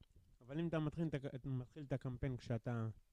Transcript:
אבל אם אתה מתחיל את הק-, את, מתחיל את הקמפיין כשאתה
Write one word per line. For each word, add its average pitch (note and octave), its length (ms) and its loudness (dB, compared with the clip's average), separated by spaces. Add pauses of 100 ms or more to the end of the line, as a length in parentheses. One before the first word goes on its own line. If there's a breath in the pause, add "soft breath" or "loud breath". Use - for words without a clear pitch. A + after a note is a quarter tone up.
(400)
אבל C3+ 200 -4
אם E3+ 80 2
אתה D#3+ 100 2
מתחיל D#3 300 2
את D3+ 60 -4
הק-, C3+ 200 -2
את, C3 120 -6
מתחיל C3+ 380 -4
את C3+ 80 0
הקמפיין B2+ 440 0
כשאתה A2+ 520 0 (240)